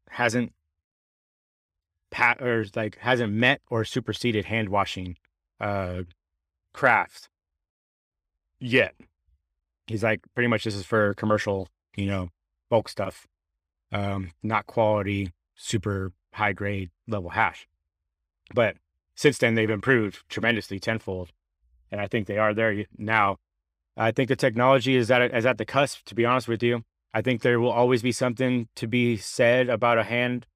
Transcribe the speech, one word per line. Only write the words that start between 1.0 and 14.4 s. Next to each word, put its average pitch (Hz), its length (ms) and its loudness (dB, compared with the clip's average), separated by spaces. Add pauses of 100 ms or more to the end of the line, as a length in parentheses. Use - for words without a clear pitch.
pa-, 120 300 2
or, 120 240 0 (120)
like, 110 220 -6
hasn't 120 340 0
met 123 280 2 (100)
or 113 140 0
superseded 107 600 -2
hand 110 240 -4
washing, 92 480 -4 (440)
uh, 95 420 -4 (720)
craft - 560 0 (1300)
yet." 123 340 0 (920)
He's 110 160 -6
like, 110 220 -2 (100)
"Pretty 120 140 0
much 113 160 0
this 107 100 -4
is 98 100 -8
for 104 300 0
commercial, 104 540 -2 (280)
you 98 100 -2
know, 95 220 -4 (420)
bulk 113 180 2
stuff, - 380 -10 (640)
um, 98 380 -4 (120)